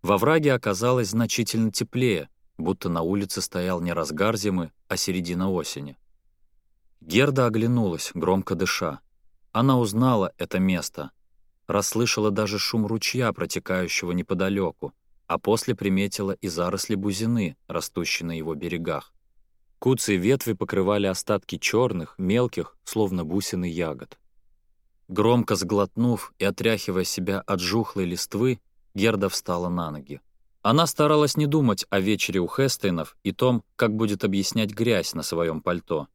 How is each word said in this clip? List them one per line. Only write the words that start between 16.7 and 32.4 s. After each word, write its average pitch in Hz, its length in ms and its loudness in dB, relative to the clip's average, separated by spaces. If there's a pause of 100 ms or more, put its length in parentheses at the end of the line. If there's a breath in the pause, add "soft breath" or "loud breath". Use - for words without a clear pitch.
бузины, 101 640 -2 (120)
растущие 85 580 -4
на 82 100 -4
его 80 180 -6
берегах. 82 580 -6 (680)
Куцы 123 360 2
и 92 40 2
ветви 113 360 2
покрывали 98 520 0
остатки - 520 -2
черных, 110 600 0
мелких, 98 680 0
словно 92 400 0
бусины, 90 420 -2
ягод. 80 520 -6 (880)
Громко 107 480 4
сглотнув 101 840 0
и - 60 -2
отряхивая 98 600 0
себя 98 360 -4
от 98 200 -2
жухлой 98 460 0
листвы, 107 540 -2 (340)
Герда 101 340 2
встала 87 400 -2
на 85 220 -2
ноги. 71 300 -12 (420)
Она 147 240 4
старалась 151 500 2
не 151 100 2
думать 143 440 2
о 98 100 2
вечере 95 400 0